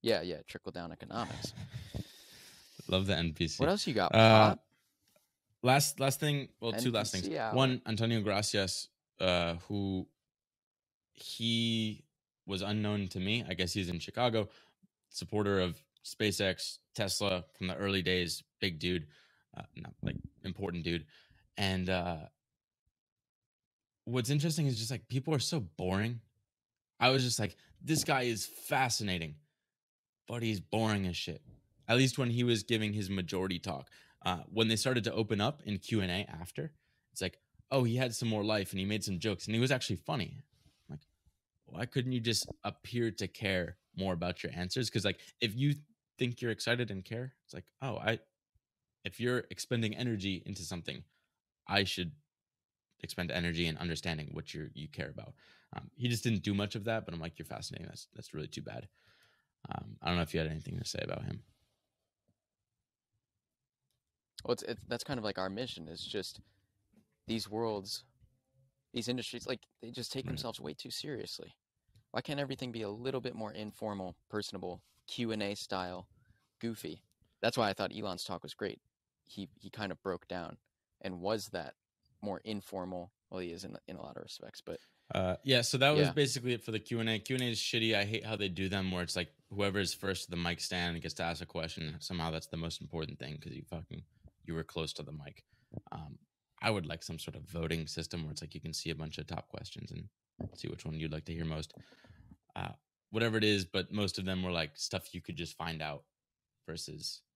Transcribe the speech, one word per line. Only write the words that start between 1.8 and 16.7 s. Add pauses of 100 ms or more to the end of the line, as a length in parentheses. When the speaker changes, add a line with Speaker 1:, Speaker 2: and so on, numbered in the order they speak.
Speaker 2:
Love
the
N
P
C.
Speaker 1:
What
else
you
got,
Speaker 2:
Uh,
Speaker 1:
Pop? (1000)
Speaker 2:
last,
last
thing, (120)
well,
two
last
Speaker 1:
N
P
C
Speaker 2:
things.
Speaker 1:
hour.
Speaker 2:
One,
Antonio
Gracias, (320)
uh, (140)
who (1040)
he (420)
was
unknown
to
me.
I
guess
he's
in
Chicago, (600)
supporter
of (220)
SpaceX, (160)